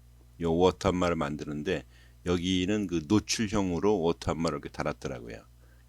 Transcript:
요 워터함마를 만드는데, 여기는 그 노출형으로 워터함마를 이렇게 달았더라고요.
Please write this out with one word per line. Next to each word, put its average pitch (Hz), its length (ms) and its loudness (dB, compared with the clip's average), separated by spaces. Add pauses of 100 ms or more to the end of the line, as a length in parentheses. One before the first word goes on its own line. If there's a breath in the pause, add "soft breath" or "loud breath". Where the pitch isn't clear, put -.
(420)
요 82 140 2
워터함마를 87 600 4
만드는데, 76 680 -4 (400 soft breath)
여기는 90 600 0
그 85 200 -2
노출형으로 101 960 2
워터함마를 82 560 -2
이렇게 69 120 -10
달았더라고요. 113 680 -8 (520 soft breath)